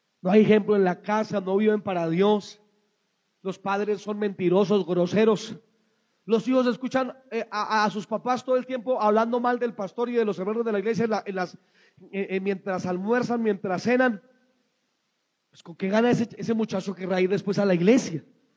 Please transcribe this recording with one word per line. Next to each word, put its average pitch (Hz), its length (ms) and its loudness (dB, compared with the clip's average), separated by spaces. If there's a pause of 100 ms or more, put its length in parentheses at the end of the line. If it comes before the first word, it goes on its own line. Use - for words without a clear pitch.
(220)
no 180 100 0
hay 214 100 8
ejemplo 214 340 4
en 196 80 4
la 175 180 0
casa, 208 400 -4
no 190 160 -2
viven 214 240 2
para 175 280 -2
Dios. 196 520 0 (800)
Los 185 180 -10
padres 202 420 -2
son 208 160 -8
mentirosos, 196 680 2
groseros. 180 680 2 (680)
Los 220 220 0
hijos 254 200 2
escuchan, 254 460 -4 (160)
eh, 226 220 -6
a, 208 320 0
a 208 60 2
sus 185 180 -8
papás 226 380 -4
todo 254 100 0
el 254 100 -2
tiempo 254 360 -4
hablando 226 400 2
mal 247 180 0
del 240 140 -4
pastor 233 360 -6
y 240 40 -6
de 233 100 2
los 196 160 -2
hermanos 214 240 -2
de 226 80 -4
la 202 80 0
iglesia 214 240 0
en 233 60 0
la, 202 160 -2
en 196 100 -8
las, 185 200 -6 (560)
eh, 196 180 -6
eh, 190 100 -2
mientras 190 460 -4
almuerzan, 226 580 -2
mientras 190 400 -2
cenan. 247 380 2 (1300)
Pues, - 120 -20
¿con 170 140 -18
qué 190 140 -4
gana 226 200 2
ese, 233 280 0
ese 208 160 -4
muchacho 202 420 -4
que 180 60 -14
querrá 185 200 -2
ir 185 80 2
después 202 300 -2
a 202 60 2
la 190 100 4
iglesia? 175 480 2 (340)